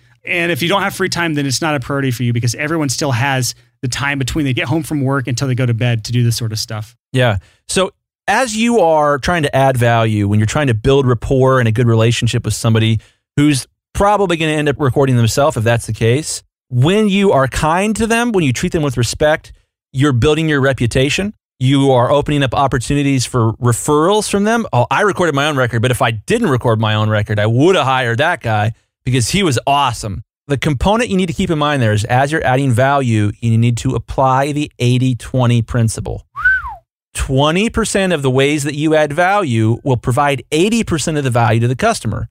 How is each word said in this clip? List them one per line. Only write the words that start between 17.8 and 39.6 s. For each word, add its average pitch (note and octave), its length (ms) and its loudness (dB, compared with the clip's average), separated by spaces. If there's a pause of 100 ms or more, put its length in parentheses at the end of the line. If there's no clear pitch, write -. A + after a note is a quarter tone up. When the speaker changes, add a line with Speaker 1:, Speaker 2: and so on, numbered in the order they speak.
Speaker 2:
to A3 140 -2
them, A#3 240 0
when F#3+ 100 2
you C3+ 100 2
treat F3 200 -4
them E3 100 -2
with C#3 140 -2
respect, D3+ 560 0 (400)
you're C3+ 200 2
building D3+ 360 2
your D3 120 2
reputation. C3+ 720 0 (260)
You C3+ 340 2
are B2 180 2
opening C#3+ 320 0
up C3 120 -2
opportunities C#3 680 0
for A2+ 300 0
referrals D3+ 720 0
from G3+ 160 0
them. A3+ 300 0
"Oh, B2 160 2
I C#3+ 100 0
recorded F3+ 340 0
my C#3 120 0
own D3+ 100 -2
record, A#2+ 240 0
but B2 100 2
if B2 120 -2
I A#2+ 80 2
didn't F#3+ 400 -2
record A#2 280 0
my G#2+ 160 0
own G#2+ 140 0
record, G#2+ 300 0
I G#2 80 2
would C#3 300 2
have C#3+ 100 2
hired B2+ 320 0
that D#3+ 240 0
guy A2 300 0 (340)
because B2+ 240 0
he G3+ 120 0
was D3+ 240 0
awesome." C3 560 -2 (260)
The C#3 100 -2
component F3+ 500 0
you F#3+ 80 -2
need F#3 120 0
to E3 40 -4
keep F3+ 160 -2
in E3 100 -2
mind D3 220 0
there A2 140 2
is G2+ 100 -2
as C3 260 0
you're D#3 140 -2
adding C3 280 0
value, A#2 680 0
you A2+ 160 0
need A#2+ 220 2
to C3 160 -4
apply C3 580 0
the D3 260 -4
eighty B2+ 360 2
twenty A#2+ 480 0
principle. - 640 -4 (880)
Twenty D#3 560 0
percent G3 420 -2
of D#3 80 -2
the C3+ 100 0
ways C#3 340 2
that D3 100 -6
you D#3 200 0
add D3+ 200 2
value C3 680 0